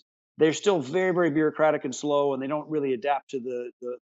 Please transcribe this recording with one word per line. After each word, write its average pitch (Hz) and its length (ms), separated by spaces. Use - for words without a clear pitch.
they're 156 160
still 190 260
very, 180 340
very 170 180
bureaucratic 151 520
and 135 120
slow, 143 400
and 131 80
they 135 40
don't 147 220
really 139 240
adapt 139 380
to 135 80
the, 123 320
the 123 240